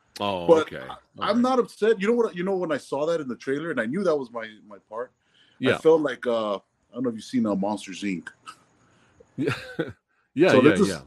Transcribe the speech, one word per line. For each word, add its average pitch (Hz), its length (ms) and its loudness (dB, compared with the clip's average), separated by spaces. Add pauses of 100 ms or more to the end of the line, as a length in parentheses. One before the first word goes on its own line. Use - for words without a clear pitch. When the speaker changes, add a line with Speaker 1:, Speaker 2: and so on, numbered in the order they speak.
(200)
Speaker 1:
Oh, 98 280 -2
Speaker 2:
But 160 160 6 (100)
Speaker 1:
okay. 78 40 -10
Speaker 2:
I, 65 120 -12
Speaker 1:
All - 100 -16 (200)
Speaker 2:
I'm 202 180 0
Speaker 1:
right. 240 40 2
Speaker 2:
not 254 180 2
upset. 208 400 0
You 190 80 -2
know 233 60 4
what, 226 220 0
you 175 80 -6
know, 190 120 -2
when 180 160 -2
I 143 60 -2
saw 147 300 -4
that 170 140 0
in 139 60 -10
the 120 80 -6
trailer, 147 360 -6
and 127 100 -6
I 110 40 -2
knew 156 180 -4
that 165 120 2
was 131 160 -6
my, 113 180 -10 (180)
my 104 100 -20 (120)
part, 117 220 -10 (140)
I - 340 -20
Speaker 1:
Yeah. 127 200 2
Speaker 2:
felt 160 220 6
like, 131 260 -4
uh, 110 280 0
I 95 40 -4 (340)
don't 123 100 -8
know 127 60 -2
if 113 60 -6
you've 107 80 -14
seen, 120 220 -2
uh, 104 100 0
Monsters, 98 480 -6
Inc. 92 240 -6 (500)
Speaker 1:
<laughs> - 600 -20
Yeah. 135 160 -2 (800)
Yeah, 170 180 6
Speaker 2:
So 120 60 8
Speaker 1:
yeah, 127 60 8
Speaker 2:
there's 135 180 6
a, 196 40 4
Speaker 1:
yeah. 82 220 -2